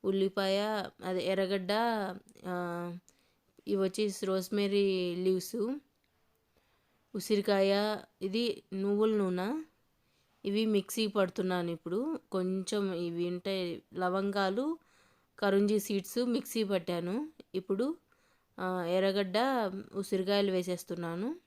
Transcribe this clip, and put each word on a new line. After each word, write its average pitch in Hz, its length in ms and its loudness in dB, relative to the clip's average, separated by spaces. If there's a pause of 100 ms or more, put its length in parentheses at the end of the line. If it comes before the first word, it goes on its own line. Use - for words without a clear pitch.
ఉల్లిపాయ, 196 560 2 (460)
అదే 185 200 -2
ఎర్రగడ్డ, 190 460 0 (720)
ఆ, 180 100 -4 (1120)
ఇవి 202 140 0
వచ్చేసి 196 440 -2
రోస్‌మేరీ 190 880 0
లీవ్స్, 190 640 0 (1300)
ఉసిరికాయ, 196 600 4 (480)
ఇది 220 420 -2 (100)
నువ్వుల 202 420 2
నూనె, 185 320 0 (960)
ఇవి 208 200 0
మిక్సీ 214 420 2
పడుతున్నాను 180 640 0
ఇప్పుడు. 214 480 -4 (120)
కొంచెం 190 600 -2
ఇవి 170 340 -2
ఉంటే 180 540 -4 (120)
లవంగాలు, 196 840 0 (640)
కరుంజీ 202 400 4
సీడ్స్ 202 460 -2
మిక్సీ 226 380 0
పట్టాను. 190 680 -2 (240)
ఇప్పుడు, 208 420 -2 (640)
ఆ, 185 260 -2
ఎర్రగడ్డ, 190 520 2 (580)
ఉసిరికాయలు 196 560 0
వేసేస్తున్నాను. 180 960 -4